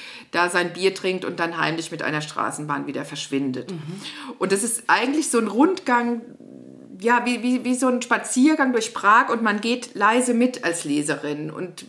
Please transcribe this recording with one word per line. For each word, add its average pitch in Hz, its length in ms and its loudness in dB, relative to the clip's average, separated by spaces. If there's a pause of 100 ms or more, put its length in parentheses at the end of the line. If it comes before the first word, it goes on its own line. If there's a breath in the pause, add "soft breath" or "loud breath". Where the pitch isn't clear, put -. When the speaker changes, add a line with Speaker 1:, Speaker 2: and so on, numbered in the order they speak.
(320 loud breath)
Speaker 1:
da 175 180 2
sein 175 240 0
Bier 190 200 0
trinkt 185 300 -4
und 175 160 -4
dann 170 160 -2
heimlich 160 340 -2
mit 151 120 -8
einer 151 180 -2
Straßenbahn 143 680 -4
wieder 143 200 -6
verschwindet. 135 640 -4
Speaker 2:
Mhm. 175 320 -10 (360 loud breath)
Speaker 1:
Und 190 140 0
das 202 100 2
ist - 260 -4
eigentlich 254 420 2
so 240 80 2
ein 220 100 2
Rundgang, 240 720 2 (800)
ja, 233 280 2
wie, 240 160 0
wie, 247 200 2
wie 247 120 0
so 254 140 2
ein 247 120 2
Spaziergang 254 720 4
durch 226 220 -2
Prag 226 340 6
und 233 140 0
man 208 180 2
geht 240 340 -2
leise 240 380 4
mit 247 320 2
als 170 200 -2
Leserin 147 640 -2
und 170 380 -12